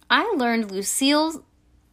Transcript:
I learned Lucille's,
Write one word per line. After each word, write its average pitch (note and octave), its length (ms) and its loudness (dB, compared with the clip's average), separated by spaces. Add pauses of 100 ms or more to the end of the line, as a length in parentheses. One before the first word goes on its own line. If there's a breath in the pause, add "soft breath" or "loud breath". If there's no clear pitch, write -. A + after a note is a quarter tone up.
I C#4 140 2 (120)
learned A#3 360 0
Lucille's, C#4+ 680 0 (540)